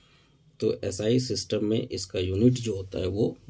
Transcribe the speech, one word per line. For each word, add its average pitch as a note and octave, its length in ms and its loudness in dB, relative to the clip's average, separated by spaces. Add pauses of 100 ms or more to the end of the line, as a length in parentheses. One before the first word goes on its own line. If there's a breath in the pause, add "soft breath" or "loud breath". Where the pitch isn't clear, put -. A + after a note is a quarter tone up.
(600 soft breath)
तो A2 120 2 (120)
एसआई G#2+ 360 2
system G#2+ 460 -2
में A2+ 140 2
इसका F#2+ 380 -6
unit F#2+ 360 4
जो A2+ 220 -4
होता - 220 -8
है F#2 100 -2
वो G#2 280 0 (140)